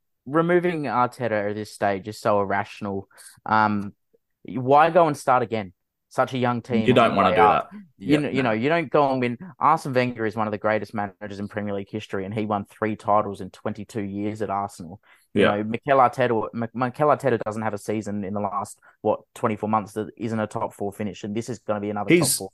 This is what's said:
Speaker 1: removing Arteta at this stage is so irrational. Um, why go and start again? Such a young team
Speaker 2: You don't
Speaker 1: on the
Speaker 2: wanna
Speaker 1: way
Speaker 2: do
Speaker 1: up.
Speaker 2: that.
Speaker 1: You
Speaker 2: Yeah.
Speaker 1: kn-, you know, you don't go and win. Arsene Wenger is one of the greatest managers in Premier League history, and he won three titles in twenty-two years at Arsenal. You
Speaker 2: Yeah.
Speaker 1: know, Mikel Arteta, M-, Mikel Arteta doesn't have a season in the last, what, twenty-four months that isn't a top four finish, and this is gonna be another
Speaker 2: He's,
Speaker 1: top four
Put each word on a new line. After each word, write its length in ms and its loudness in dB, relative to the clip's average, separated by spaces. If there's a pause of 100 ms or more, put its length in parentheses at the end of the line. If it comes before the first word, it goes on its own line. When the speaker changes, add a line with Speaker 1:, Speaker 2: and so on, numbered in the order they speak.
(260)
Speaker 1:
removing 560 2
Arteta 680 -2
at 40 -4
this 180 -8
stage 360 -2
is 100 -10
so 220 2
irrational. 680 -4 (380)
Um, 480 2 (500)
why 460 4
go 160 6
and 100 0
start 260 2
again? 300 -6 (400)
Such 220 0
a 40 -2
young 220 0
team 280 -2
Speaker 2:
You 40 6
don't 180 6
Speaker 1:
on 20 -
the 40 0
Speaker 2:
wanna 140 4
Speaker 1:
way 60 2
Speaker 2:
do 60 6
Speaker 1:
up. 280 4
Speaker 2:
that. 80 -20 (200)
Speaker 1:
You 180 -12
Speaker 2:
Yeah. 40 2
Speaker 1:
kn-, 140 -4
you 80 0
know, 80 2
you 180 0
don't 220 0
go 220 4
and 80 0
win. 180 -2 (220)
Arsene 320 2
Wenger 340 0
is 80 -4
one 140 -2
of 20 -4
the 80 -4
greatest 340 0
managers 460 -8
in 80 -6
Premier 260 -6
League 160 -6
history, 360 -6
and 100 -8
he 120 -2
won 180 -2
three 320 -4
titles 440 0
in 100 -12
twenty-two 500 -8
years 420 -6
at 80 -6
Arsenal. 500 -8 (340)
You 80 4
Speaker 2:
Yeah. 140 4
Speaker 1:
know, 60 -4
Mikel 360 0
Arteta, 540 2
M-, 220 -6
Mikel 340 0
Arteta 360 2
doesn't 180 -6
have 120 -4
a 40 -6
season 460 -6
in 100 -8
the 60 -4
last, 400 -6 (220)
what, 180 2 (160)
twenty-four 320 -2
months 240 -2
that 240 -6
isn't 240 -4
a 80 -2
top 260 -6
four 180 -6
finish, 300 -8
and 100 -8
this 160 -6
is 120 -8
gonna 180 -4
be 120 -4
another 220 -6
Speaker 2:
He's, 260 4
Speaker 1:
top 0 -
four 160 -10